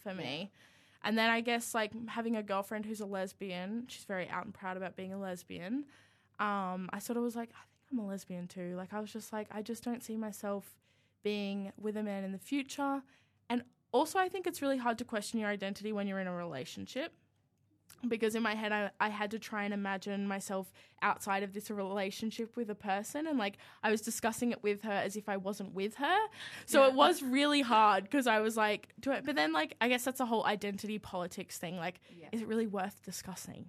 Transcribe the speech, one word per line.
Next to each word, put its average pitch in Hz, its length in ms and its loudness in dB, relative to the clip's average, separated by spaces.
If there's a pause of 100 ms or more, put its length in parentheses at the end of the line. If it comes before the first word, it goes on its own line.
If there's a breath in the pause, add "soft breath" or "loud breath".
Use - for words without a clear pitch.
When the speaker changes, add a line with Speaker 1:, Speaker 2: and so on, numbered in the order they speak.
Speaker 1:
for 208 80 -8
Speaker 2:
Yeah. 190 80 -6
Speaker 1:
me. 160 340 -6 (520 loud breath)
And 226 140 2
then 226 120 6
I 226 120 4
guess, 233 340 0
like, 214 180 0 (160)
having 226 260 0
a 214 80 -2
girlfriend 202 420 -2
who's 214 160 -6
a 208 40 -6
lesbian, 196 840 -4
she's - 180 -14
very 180 240 -2
out - 160 -2
and 196 80 -10
proud 185 240 -4
about 185 180 -6
being 190 180 -6
a 196 60 -6
lesbian, 185 640 -4 (540 loud breath)
um, 185 520 0
I 202 80 -4
sort 233 180 -2
of 240 60 2
was 233 120 -2
like, 233 160 -6
"I - 180 -20
think - 220 -18
I'm 247 80 0
a 208 80 -4
lesbian 180 400 -6
too." 180 280 -6
Like, 185 180 -8
I 214 60 -4
was 214 140 -6
just 214 180 -10
like, 214 200 -4
"I 214 100 -6
just 226 220 -6
don't 240 200 -4
see 220 140 -6
myself 202 580 -4 (480 soft breath)
being 202 540 -2
with 208 200 -4
a 214 60 0
man 196 200 -2
in 190 80 -4
the 190 80 -4
future." 277 600 -2 (480 soft breath)
And 240 140 2 (280)
also, 311 280 4
I 370 100 6
think 370 180 -4
it's - 140 -4
really 277 160 2
hard 233 220 0
to 247 60 -4
question 226 340 -2
your 208 100 0
identity 202 440 -4
when 202 140 0
you're 190 120 -2
in 185 80 -2
a 180 80 -4
relationship. 175 800 -6 (960)
Because 220 260 2
in 226 100 2
my 214 120 2
head, 214 160 -2
I, 208 200 2 (100)
I 214 80 4
had 208 220 -2
to 220 80 -4
try 208 260 -4
and 208 80 0
imagine 196 520 -2
myself 196 460 -2 (300 loud breath)
outside 196 420 2
of 196 80 -6
this 208 180 -8
relationship 202 840 -2
with 240 140 -2
a 208 60 -2
person. 214 520 -2
And, 294 100 2
like, 208 200 0 (260 loud breath)
I 220 80 6
was 220 100 4
discussing 233 500 0
it - 120 -4
with 208 200 0
her 220 80 -2
as 196 260 0
if 208 100 -6
I 202 80 0
wasn't 196 380 -4
with 196 220 -2
her. 311 220 4 (480 loud breath)
So 269 180 8
Speaker 2:
Yeah. 269 60 12
Speaker 1:
it 262 40 4
was 285 280 8
really 285 380 4
hard 214 500 6
'cause 277 160 4
I 220 140 6
was 220 160 2
like, 214 460 0
"Do 277 100 0
I," 254 80 2
but 277 160 -2
then, 311 160 4
like, 311 300 0
I 233 80 6
guess 247 160 2
that's 269 160 0
a 254 40 2
whole 226 200 2
identity 202 520 -2
politics 180 600 -6
thing. 175 180 -6
Like, 180 240 -6 (160 loud breath)
Speaker 2:
Yeah. 156 160 -18
Speaker 1:
is 226 100 -4
it 208 60 -6
really 220 200 0
worth 196 360 -4
discussing? - 640 -10